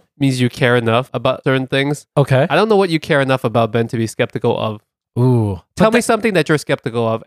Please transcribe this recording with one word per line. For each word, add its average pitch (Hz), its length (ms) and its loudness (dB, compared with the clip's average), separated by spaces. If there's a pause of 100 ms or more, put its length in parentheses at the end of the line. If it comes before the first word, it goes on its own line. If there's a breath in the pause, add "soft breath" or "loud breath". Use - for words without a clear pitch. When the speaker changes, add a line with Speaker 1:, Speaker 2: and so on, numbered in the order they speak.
(180)
Speaker 1:
means 131 220 0
you 123 80 2
care 120 280 0
enough 117 360 0
about 127 320 -4
certain 131 220 0
things. 139 400 -4 (100)
Speaker 2:
Okay. 135 320 2
Speaker 1:
I 156 80 0
don't 208 120 2
know 214 80 4
what 196 140 2
you 160 100 0
care 147 200 0
enough 131 240 0
about, 113 280 0
Ben, 117 160 0
to - 80 -6
be 113 100 -2
skeptical 117 520 -2
of. 107 240 -6 (360)
Speaker 2:
Ooh. 117 420 2 (160)
Speaker 1:
Tell 220 140 2
Speaker 2:
But 226 40 2
Speaker 1:
me 240 40 4
Speaker 2:
tha- 226 40 0
Speaker 1:
something 220 320 0
that 160 140 0
you're 156 100 2
skeptical 120 480 -4
of, 113 200 -2